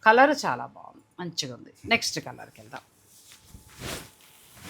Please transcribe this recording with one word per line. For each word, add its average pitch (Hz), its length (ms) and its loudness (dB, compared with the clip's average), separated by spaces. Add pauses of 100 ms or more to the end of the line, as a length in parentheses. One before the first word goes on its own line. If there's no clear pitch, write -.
కలర్ 254 360 8
చాలా 127 280 -4
బాగుంది, - 360 -20 (140)
మంచిగా 160 380 -8
ఉంది. - 180 -20 (120)
నెక్స్ట్ - 360 0
కలర్కి 123 380 -14
వెళ్దాం. 110 240 -18 (1900)